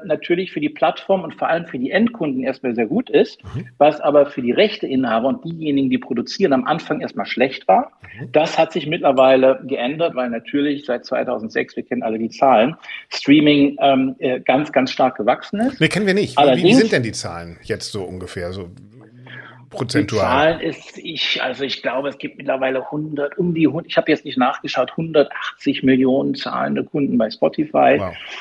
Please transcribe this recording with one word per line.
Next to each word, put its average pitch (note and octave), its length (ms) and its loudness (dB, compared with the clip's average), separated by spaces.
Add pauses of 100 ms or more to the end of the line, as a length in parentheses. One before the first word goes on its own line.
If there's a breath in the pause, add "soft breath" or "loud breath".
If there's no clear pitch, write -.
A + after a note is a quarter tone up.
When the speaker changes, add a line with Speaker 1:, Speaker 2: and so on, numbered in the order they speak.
Speaker 1:
natürlich F3 460 -4
für - 80 -6
die D3 100 -2
Plattform F3 540 -2
und D#3+ 100 -12
vor C3+ 140 -4
allem E3+ 180 -2
für - 140 -10
die C3 100 -4
Endkunden D#3 540 -2
erstmal B2+ 320 -4
sehr A#2 100 0
gut F#3 240 -4
ist, - 340 0
Speaker 2:
Mhm. - 240 -12 (120)
Speaker 1:
was D3+ 200 4
aber C#3+ 280 4
für C3 160 -8
die A#2+ 80 0
Rechteinhaber C3 800 0
und B2+ 140 -4
diejenigen, D3+ 460 -2
die B2+ 80 0
produzieren, C#3 560 -2
am B2+ 120 0
Anfang D#3 360 -4
erstmal - 240 -6
schlecht - 420 -2
war. A#3 260 2 (260 loud breath)
Speaker 2:
Mhm. - 120 -12
Speaker 1:
Das D#3 280 2
hat D#3+ 120 4
sich D3 140 -6
mittlerweile C3 800 4
geändert, C#3 520 -4
weil B2 140 -2
natürlich C#3+ 560 -4
seit B2 200 -4
zweitausendsechs, B2 680 -4
wir B2 80 -8
kennen B2 200 -6
alle A2 160 -2
die A2+ 100 -4
Zahlen, C3 460 4 (340 loud breath)
Streaming, C#3+ 720 4
ähm, C3 400 2
äh, B2+ 220 -2
ganz, C#3+ 300 0
ganz C3 200 0
stark C3 240 0
gewachsen B2+ 460 -2
ist. - 200 -2
Speaker 2:
Nee, D#3 60 4
kennen G3+ 180 -2
wir F#3+ 80 2
nicht. G3+ 200 -2
Wie, - 20 -4
wie - 60 4
Speaker 1:
Allerdings D3 360 6
Speaker 2:
sind A3 140 4
denn C#3 120 0
die A2 100 -6
Zahlen E2+ 500 -10
jetzt - 280 -8
so G2+ 120 -8
ungefähr? F2+ 500 -10
So F#2 160 -12 (1040 loud breath)
prozentual? G2+ 480 -2
Speaker 1:
Die F#2+ 40 2
Zahlen D#3 360 2
ist, - 360 -10
ich, - 460 -6
also C3 200 -6
ich - 180 -6
glaube, C3+ 280 -4
es - 80 -12
gibt - 200 -12
mittlerweile C3 540 -4
hundert, D3 460 -6
um F3 160 0
die D#3+ 140 2
hund-, C#3+ 200 -2
ich - 100 -2
habe D#3+ 140 2
jetzt D3 140 0
nicht C3+ 120 -8
nachgeschaut, C3 580 -2
hundertachtzig - 880 -2
Millionen C3 520 2
zahlende C3 480 -4
Kunden C3 340 -2
bei A2 120 2
Spotify. D3 680 2
Speaker 2:
Wow. F#2 180 -6 (260 loud breath)